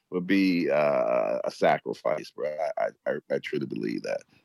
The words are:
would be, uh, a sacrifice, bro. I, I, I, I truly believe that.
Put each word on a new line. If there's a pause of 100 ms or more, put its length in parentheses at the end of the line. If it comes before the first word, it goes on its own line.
would
be,
uh,
a
sacrifice,
bro. (300)
I,
I,
I,
I
truly
believe
that. (240)